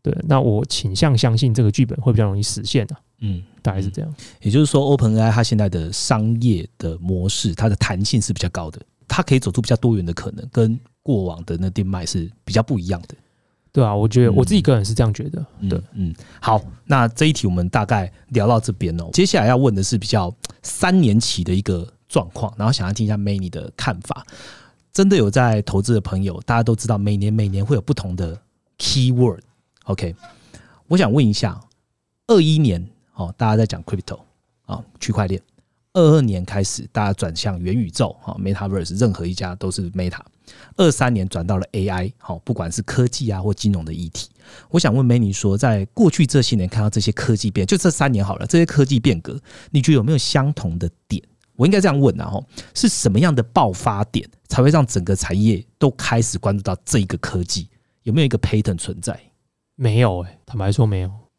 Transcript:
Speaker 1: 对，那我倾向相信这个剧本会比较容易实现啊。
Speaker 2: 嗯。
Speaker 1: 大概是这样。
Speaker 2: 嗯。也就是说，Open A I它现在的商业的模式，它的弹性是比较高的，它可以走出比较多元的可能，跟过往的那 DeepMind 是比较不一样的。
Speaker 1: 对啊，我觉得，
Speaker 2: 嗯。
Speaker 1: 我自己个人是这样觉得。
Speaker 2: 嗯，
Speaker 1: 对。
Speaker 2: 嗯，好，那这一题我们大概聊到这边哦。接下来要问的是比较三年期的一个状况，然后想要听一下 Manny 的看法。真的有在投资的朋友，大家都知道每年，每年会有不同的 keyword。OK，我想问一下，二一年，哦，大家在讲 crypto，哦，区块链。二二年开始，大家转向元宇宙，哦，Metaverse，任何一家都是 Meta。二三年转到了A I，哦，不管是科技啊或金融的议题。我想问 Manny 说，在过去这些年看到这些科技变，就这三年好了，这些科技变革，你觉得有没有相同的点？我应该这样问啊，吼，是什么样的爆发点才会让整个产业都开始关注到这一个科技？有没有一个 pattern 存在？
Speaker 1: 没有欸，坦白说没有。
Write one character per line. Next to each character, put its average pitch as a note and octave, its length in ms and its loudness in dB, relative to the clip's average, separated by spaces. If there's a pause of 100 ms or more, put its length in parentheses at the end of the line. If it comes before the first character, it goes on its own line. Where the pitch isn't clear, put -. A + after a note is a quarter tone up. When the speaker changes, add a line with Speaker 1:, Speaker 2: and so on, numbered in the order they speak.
Speaker 1:
对， D3+ 220 -4
那 D3 160 2
我 G#2+ 240 2
倾 - 320 -6
向 C#3 220 2
相 A2+ 200 2
信 A#2+ 160 2
这 A#2 80 2
个 A2 80 4
剧 A#2 160 2
本 - 140 -8
会 B2 140 2
比 A2 40 4
较 A2 60 2
容 G2+ 140 0
易 G2+ 40 -2
实 G#2 220 -6
现 G#2 300 -2
啊。 - 60 -14 (200)
Speaker 2:
嗯。 F#2+ 240 -4 (180)
Speaker 1:
大 G2+ 120 -2
概 F#2+ 80 -2
是 F#2+ 80 -4
这 - 120 -8
样。 D#3+ 80 -8
Speaker 2:
嗯。 D3+ 60 -12 (280)
也 G#2 60 2
就 B2+ 120 4
是 D3+ 40 6
说 C#3 200 2
，Open B2+ 320 4
A A2 60 4
I A2+ 80 4
它 A2+ 120 2
现 A2+ 140 2
在 G#2 100 2
的 E2+ 240 -4
商 A2+ 500 0
业 A2+ 240 2 (120)
的 E2 220 -6
模 F2+ 280 -2
式， G2+ 260 -2
它 A2 140 0
的 G#2 80 2
弹 F#2+ 280 -2
性 A2 180 0
是 - 100 -4
比 F2+ 80 -4
较 - 100 -2
高 E2 220 -8
的， - 80 -20 (260)
它 - 160 -2
可 C#3 140 2
以 C3 40 4
走 G2+ 120 -2
出 G2+ 100 -2
比 G#2+ 60 -6
较 A#2+ 80 2
多 A2+ 220 2
元 F2+ 80 -2
的 E2+ 80 -4
可 - 180 -8
能， - 220 -14
跟 A2+ 260 2 (240)
过 G#2 220 0
往 E2+ 180 -8
的 F2 140 -6
那 F#2 120 -2
DeepMind F#2 360 -4
是 E2+ 260 -6 (140)
比 G2 80 -8
较 A2+ 100 2
不 A2+ 160 -2
一 F2 80 -6
样 F#2 220 -4
的。 - 60 -18 (560)
Speaker 1:
对 C#3 120 2
啊， G#2+ 100 2
我 G#2 140 2
觉 B2 160 4
得， A#2 80 6
Speaker 2:
嗯。 F#2+ 40 2
Speaker 1:
我 B2+ 100 4
自 - 100 2
己 G3 60 6
个 C#3+ 120 4
人 A2 120 2
是 G#2 80 -4
这 A#2+ 100 2
样 A2 100 2
觉 A2+ 160 -6
得。 E3 160 -8 (140)
Speaker 2:
嗯， G2+ 100 -4
Speaker 1:
对。 F2 120 -2 (100)
Speaker 2:
嗯， F2 240 -4 (260)
好， A2 200 2 (240)
那 C3 240 4
这 A2+ 160 0
一 D#3 80 4
题 - 120 -4
我 G2 60 2
们 F2 160 0
大 A#2 180 0
概 G2 260 -2 (180)
聊 G#2+ 180 2
到 G2 100 4
这 - 140 -2
边 E2+ 280 -4
哦。 E2 120 -10
接 F#3 140 4
下 F#3 160 2
来 G#2+ 60 4
要 B2 100 4
问 B2+ 180 2
的 F#2+ 80 0
是 A2 140 -2
比 G2+ 100 -4
较 F#2 260 0 (300)
三 F#3 380 0
年 A2 180 4
期 - 240 -2
的 F2+ 100 -2
一 F#2+ 80 2
个 F2 240 -4 (220)
状 F#2 220 -2
况， G#2+ 280 -8
然 G#2 80 -4
后 A2+ 60 2
想 A2 160 -2
要 G2+ 60 -4
听 G#2+ 120 -2
一 G#2 40 0
下 G#2+ 80 -2
Manny G2 320 -4
的 E2 260 -12
看 F#2+ 240 -6
法。 - 260 -12 (680)
真 G3 160 4
的 G3 60 6
有 A2+ 140 4
在 A2+ 340 2
投 - 180 -2
资 A#2 120 0
的 A2 80 4
朋 F#2+ 220 -4
友， F2 220 -6
大 A#2+ 100 0
家 A#2 80 2
都 A#2 100 2
知 A2 140 -4
道 A2 100 0
每 G#2 200 0
年， G2+ 140 0
每 G#2+ 180 0
年 G2 140 -2
会 B2+ 120 0
有 G#2+ 60 0
不 - 120 -2
同 F#2 220 -4
的 F2 260 -6 (380)
keyword。 B2 600 2 (440)
OK， F2+ 320 -6 (720)
我 F3+ 100 0
想 D3 140 2
问 C3+ 140 4
一 G#2+ 60 4
下， G2+ 280 -4 (680)
二 A3 140 6
一 D#3 160 2
年， G2 280 0 (280)
哦， F2+ 240 -8
大 A2+ 100 0
家 G#2+ 80 2
在 A2+ 100 4
讲 E2+ 180 -10
crypto， - 360 -8 (460)
哦， - 180 -10 (160)
区 - 120 -6
块 G#2+ 160 0
链。 F#2 140 -4 (520)
二 D#3+ 240 6
二 D3+ 40 4
年 G2 240 0
开 G2+ 180 -2
始， - 280 -6
大 A2 120 -2
家 G2+ 100 0
转 E2 220 -6
向 F#2 240 -6
元 F2+ 140 -4
宇 A2 160 -2
宙， - 260 -4 (100)
哦， - 140 -10
Metaverse， F#2+ 600 -4
任 A#2 120 2
何 F2 140 -6
一 F2+ 80 -4
家 F2+ 220 -8
都 F#2+ 160 -6
是 F2+ 200 -6
Meta。 F2+ 300 -6 (560)
二 F3 140 4
三 C3 200 0
年 F#2+ 160 0
转 E2+ 180 -6
到 F#2+ 120 0
了 F2+ 140 -2
A G2 160 -2
I， F#2 260 -4 (140)
哦， E2+ 160 -10
不 B2 100 -4
管 F2 180 -6
是 A2 120 -6
科 B2 240 0
技 A#2+ 220 -4
啊 F#2+ 120 -4
或 G#2 100 -2
金 G2+ 200 0
融 F2+ 120 -2
的 D#2+ 80 -10
议 D#2+ 180 -8
题。 - 200 -12 (400)
我 E3+ 100 2
想 C3+ 140 2
问 C3 120 2
Manny A#2+ 280 2
说， G2 240 0
在 G#2+ 280 0
过 G3 240 2
去 D#3+ 160 2
这 C3+ 160 2
些 A#2+ 140 0
年 F#2 140 0
看 A2 140 0
到 G#2 60 2
这 G#2+ 120 0
些 G#2+ 100 0
科 - 240 0
技 G#2 140 -2
变， G2 160 -2
就 G3+ 100 2
这 F3 140 2
三 C#3 220 0
年 G2+ 120 2
好 G2 120 -4
了， - 100 -8
这 E3+ 140 4
些 E3+ 60 6
科 C#3+ 200 4
技 C3 140 0
变 A2 220 2
革， - 180 -10 (320)
你 C#3+ 100 4
觉 C#3+ 100 2
得 D3+ 40 6
有 A#2 80 4
没 B2 80 2
有 D#3 60 2
相 C#3 360 0
同 E2+ 240 -6
的 F2 120 -4 (180)
点？ - 160 -6 (360)
我 B2+ 60 4
应 F3+ 60 6
该 G3+ 100 4
这 F#3+ 80 4
样 C#3+ 100 2
问 C3+ 220 2
啊， D#2+ 80 -8
吼， F#2 120 -6 (320)
是 - 140 2
什 - 240 0
么 F#3+ 80 2
样 E3+ 160 4
的 A#2+ 80 2
爆 A#2+ 260 2
发 G2+ 360 -2
点 - 200 -4 (220)
才 - 160 2
会 C3+ 60 6
让 D3+ 160 4
整 G2 180 -2
个 F#2+ 100 0
产 F#2 260 -2
业 G#2+ 220 4 (160)
都 C#3 140 2
开 - 300 -2
始 - 180 -4
关 G2+ 180 -2
注 G2 60 -6
到 F#2+ 100 -4 (120)
这 - 140 0
一 G2+ 60 0
个 F2+ 120 -6
科 - 260 -6
技？ - 240 -8 (360)
有 A2 100 -2
没 D#3+ 80 2
有 D3 40 4
一 C3+ 40 0
个 - 100 -2
pattern G#2+ 380 0
存 - 240 -10
在？ - 180 -8 (560)
Speaker 1:
没 A2+ 240 0
有 G2+ 200 2
欸， F2+ 260 -12
坦 - 120 -12
白 G2 140 -2
说 A#2 140 4
没 G2 160 -2
有。 F#2 100 -6 (280)